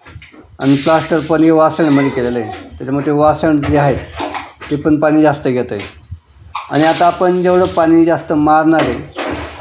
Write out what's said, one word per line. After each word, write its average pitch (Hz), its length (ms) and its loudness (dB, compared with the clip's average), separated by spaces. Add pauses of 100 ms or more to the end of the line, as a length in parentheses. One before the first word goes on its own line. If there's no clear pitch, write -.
(600)
आणि 139 160 2
प्लास्टर 160 440 0
पण 160 240 0
हे 160 80 4
वासळमध्ये 151 580 2
केलेलं 123 300 -4
आहे, 110 120 -8 (180)
त्याच्यामुळे 139 360 -6
ते 151 60 0
वासळ 151 400 2 (100)
जे 143 160 0
आहे 143 180 2 (760)
ते 147 60 -2
पण 151 240 0
पाणी 156 220 2
जास्त 147 260 0
घेत 123 240 -2
आहे. 104 80 -8 (920)
आणि 143 140 2
आता 160 200 2
आपण 180 360 0
जेवढं 180 260 2
पाणी 165 380 2
जास्त 160 280 -2
मारणार 156 480 2
आहे 123 120 -2 (680)